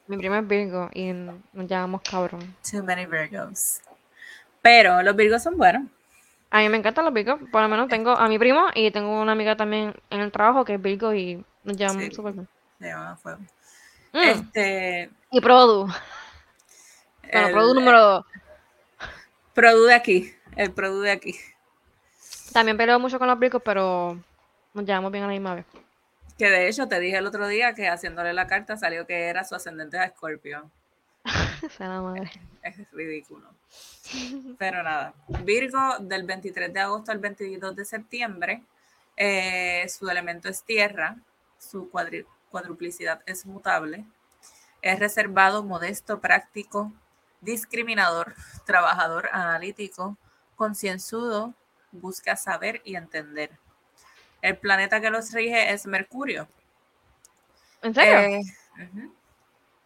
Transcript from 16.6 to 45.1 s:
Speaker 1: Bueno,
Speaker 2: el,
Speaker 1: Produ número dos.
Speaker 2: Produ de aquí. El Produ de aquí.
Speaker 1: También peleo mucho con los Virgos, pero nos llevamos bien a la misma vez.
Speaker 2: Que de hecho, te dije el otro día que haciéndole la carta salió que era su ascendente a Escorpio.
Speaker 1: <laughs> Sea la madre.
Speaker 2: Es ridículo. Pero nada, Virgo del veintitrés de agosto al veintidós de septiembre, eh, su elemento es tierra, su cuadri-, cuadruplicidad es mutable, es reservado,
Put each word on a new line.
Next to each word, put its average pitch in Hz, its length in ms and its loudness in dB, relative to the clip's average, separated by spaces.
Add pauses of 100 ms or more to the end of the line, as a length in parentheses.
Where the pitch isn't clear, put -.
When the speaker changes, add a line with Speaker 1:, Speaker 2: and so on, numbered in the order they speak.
Speaker 1:
Bueno, 180 160 4
Speaker 2:
el, 180 40 0
Speaker 1:
Produ 220 220 6
número 247 260 10
dos. 196 260 6 (1300)
Speaker 2:
Produ 233 320 10
de 240 80 10
aquí. 208 380 2 (240)
El 196 160 -2
Produ 196 280 -4
de 202 100 0
aquí. 190 240 -4 (1160)
Speaker 1:
También 220 240 4
peleo 233 240 4
mucho 254 180 -4
con 254 100 0
los 247 100 4
Virgos, 247 260 0
pero 185 540 0 (560)
nos 202 100 -6
llevamos 190 260 -2
bien 202 140 -6
a - 20 -4
la 202 60 -4
misma 196 220 -6
vez. 175 120 -14 (720)
Speaker 2:
Que 214 120 4
de 185 180 4
hecho, 254 180 -2
te 202 140 -2
dije 185 160 -2
el 190 100 -2
otro 202 220 -4
día 226 260 0
que 208 140 -4
haciéndole 175 460 -4
la 185 120 -2
carta 202 300 -4
salió 170 300 -6
que 170 220 -4
era 180 160 -4
su 185 100 -14
ascendente 160 440 -12
a 185 60 0
Escorpio. 151 640 -12 (540)
Speaker 1:
<laughs> - 520 -6
Sea 190 120 -12
la 185 140 -8
madre. 185 280 -12 (320)
Speaker 2:
Es - 140 -14 (160)
ridículo. 156 560 -14 (1120)
Pero 185 240 -6
nada, 160 300 -6 (320)
Virgo 254 540 0
del 190 260 -8
veintitrés 185 480 -8
de 196 80 -4
agosto 208 300 -4
al 214 80 -6
veintidós 196 560 -10
de 196 100 -12
septiembre, 214 800 -8 (540)
eh, 185 720 -2
su 190 200 -10
elemento 175 400 -6
es 190 140 -12
tierra, 202 540 -2 (420)
su 180 320 -14
cuadri-, 170 360 -8 (240)
cuadruplicidad 170 760 -10
es 185 200 -12
mutable, 190 580 -6 (800)
es 190 180 0
reservado, 202 640 2